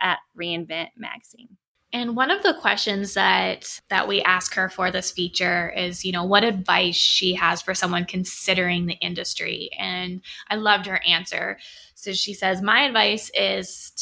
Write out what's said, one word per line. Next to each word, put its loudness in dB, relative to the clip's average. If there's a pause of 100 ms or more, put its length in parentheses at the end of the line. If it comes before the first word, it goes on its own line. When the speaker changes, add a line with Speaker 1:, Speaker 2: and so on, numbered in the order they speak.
Speaker 1:
at 0 (180)
Reinvent -6
Magazine. -16 (360)
Speaker 2:
And -2
one 4
of 2
the 6
questions 0
that, 2
that 2
we 0
ask 2
her 0
for -2
this -2
feature 0
is, -4
you -2
know, -2
what 4
advice 2
she 2
has 2
for -4
someone 0
considering 0
the -2
industry. -6
And -6 (280)
I -2
loved 2
her -2
answer. 0 (380)
So -6
she -4
says, 0
"My 4
advice 2
is -2 (120)